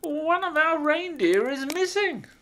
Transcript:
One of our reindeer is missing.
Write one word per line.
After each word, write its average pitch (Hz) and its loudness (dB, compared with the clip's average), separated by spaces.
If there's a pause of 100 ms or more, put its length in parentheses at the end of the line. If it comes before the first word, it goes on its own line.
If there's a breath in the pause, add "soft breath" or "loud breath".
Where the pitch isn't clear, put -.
One 320 0
of 339 -2
our 320 2
reindeer 294 2
is 269 -4
missing. 370 -2 (160)